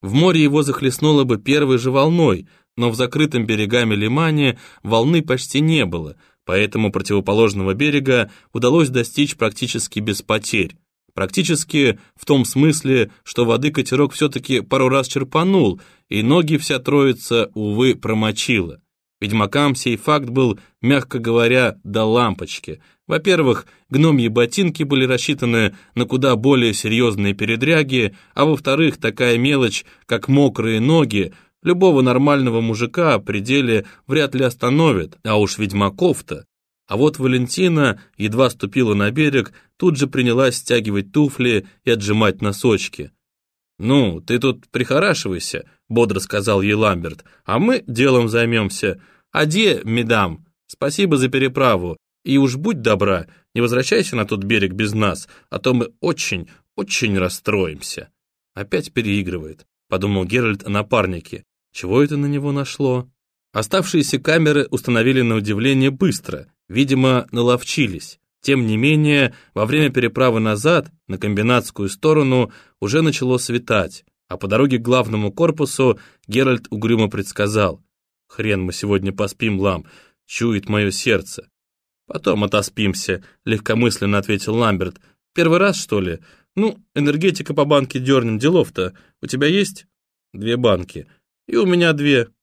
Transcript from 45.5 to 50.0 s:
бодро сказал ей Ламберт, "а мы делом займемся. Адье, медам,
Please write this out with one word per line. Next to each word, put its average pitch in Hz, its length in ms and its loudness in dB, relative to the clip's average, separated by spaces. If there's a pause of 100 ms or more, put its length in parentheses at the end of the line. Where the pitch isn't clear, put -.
бодро 110 320 2
сказал 101 420 0
ей 101 120 2
Ламберт, 92 500 -2 (220)
"а 107 140 -2
мы 233 280 2
делом 123 400 2
займемся. 110 720 -2 (300)
Адье, 156 540 0
медам, 110 600 0 (220)